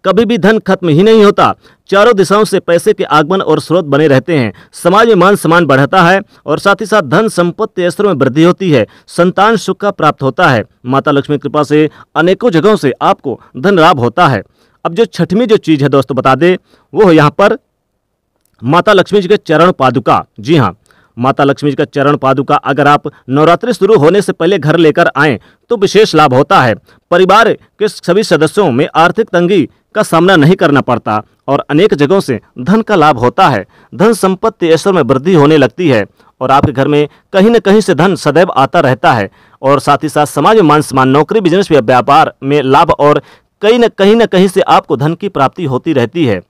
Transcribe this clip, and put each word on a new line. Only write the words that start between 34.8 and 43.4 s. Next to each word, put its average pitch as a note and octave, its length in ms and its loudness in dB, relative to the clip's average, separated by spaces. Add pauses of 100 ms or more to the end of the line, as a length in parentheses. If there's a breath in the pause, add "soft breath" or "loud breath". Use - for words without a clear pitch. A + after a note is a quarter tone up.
में E3 80 0
वृद्धि C3+ 300 -2
होने D3+ 240 4
लगती C#3+ 320 0
है A2 160 0 (360 soft breath)
और B2+ 100 -2
आपके C#3 200 2
घर C3+ 160 -2
में D3 200 0 (260 soft breath)
कहीं G3 160 2
ना A#3 100 2
कहीं G#3 220 2
से F#3+ 140 -2
धन E3+ 200 0
सदैव D#3 360 0
आता C3+ 280 0
रहता D3 340 0
है G2+ 160 -2 (320 soft breath)
और C#3 180 0
साथ C#3+ 240 0
ही D#3 60 -6
साथ D3 160 0
समाज D#3+ 300 0
में G#3+ 80 4
मान D3+ 180 2
सम्मान, C3 280 -2
नौकरी, D3+ 320 0
बिजनेस, F#3 300 0
व्यापार C3 600 2 (100)
में C#3+ 180 -2
लाभ C#3+ 300 2
और D3 300 0 (400 soft breath)